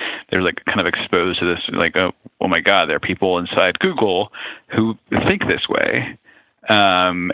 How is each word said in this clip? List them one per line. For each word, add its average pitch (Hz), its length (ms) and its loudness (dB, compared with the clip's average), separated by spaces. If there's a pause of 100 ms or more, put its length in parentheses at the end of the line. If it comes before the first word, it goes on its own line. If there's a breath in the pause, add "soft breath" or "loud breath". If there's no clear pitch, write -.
(300 loud breath)
they 95 80 0
were, 92 60 0
like, 85 220 -2
kind - 140 0
of 87 80 0
exposed 87 520 0
to 90 60 -2
this, 87 180 -2 (100)
like, 87 220 -2
"Oh, 90 160 2 (300)
oh 92 60 0
my 85 140 2
God, 92 280 4
there 78 60 0
are 73 40 -2
people 92 380 0
inside 87 420 0
Google 107 520 0 (420 loud breath)
who 110 240 0 (300)
think 196 200 0
this - 220 -2
way." - 480 -2 (520 soft breath)
Um, 90 640 2